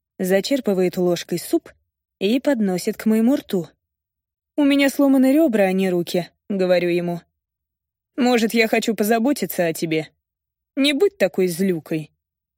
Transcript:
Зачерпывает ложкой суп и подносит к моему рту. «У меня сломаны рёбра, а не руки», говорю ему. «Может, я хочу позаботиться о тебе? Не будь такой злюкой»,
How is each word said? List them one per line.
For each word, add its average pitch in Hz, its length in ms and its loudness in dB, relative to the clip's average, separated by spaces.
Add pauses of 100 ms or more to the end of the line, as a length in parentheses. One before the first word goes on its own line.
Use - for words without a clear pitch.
(180)
Зачерпывает 190 800 0
ложкой 180 400 -2
суп - 320 -4 (480)
и 214 200 0
подносит 208 580 -2
к - 100 -8
моему 226 300 2
рту. 190 320 -6 (880)
«У 294 80 2
меня 277 260 2
сломаны 269 420 4
рёбра, 277 300 2
а 190 100 2
не 190 160 0
руки», 175 400 -2 (220)
говорю 180 400 0
ему. 175 320 -4 (920)
«Может, 240 360 2
я 226 160 2
хочу 226 260 -2
позаботиться 226 720 -2
о 165 60 -2
тебе? 160 360 -4 (680)
Не 285 160 2
будь 381 240 0
такой 185 300 0
злюкой», 165 640 -4 (460)